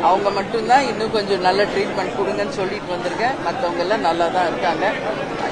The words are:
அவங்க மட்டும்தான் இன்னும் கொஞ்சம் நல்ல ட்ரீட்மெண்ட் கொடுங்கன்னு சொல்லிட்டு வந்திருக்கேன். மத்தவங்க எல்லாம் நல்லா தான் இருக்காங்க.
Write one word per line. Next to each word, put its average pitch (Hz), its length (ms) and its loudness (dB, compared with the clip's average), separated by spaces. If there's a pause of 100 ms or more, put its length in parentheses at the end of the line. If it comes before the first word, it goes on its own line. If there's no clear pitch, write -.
அவங்க 196 260 4
மட்டும்தான் 220 520 2
இன்னும் 220 300 -2
கொஞ்சம் 202 300 0
நல்ல 185 220 4
ட்ரீட்மெண்ட் 196 560 -2
கொடுங்கன்னு 202 300 0
சொல்லிட்டு 180 440 -4
வந்திருக்கேன். 175 500 -2
மத்தவங்க 170 380 -2
எல்லாம் 208 200 0
நல்லா 170 260 2
தான் 175 200 2
இருக்காங்க. 170 440 0 (600)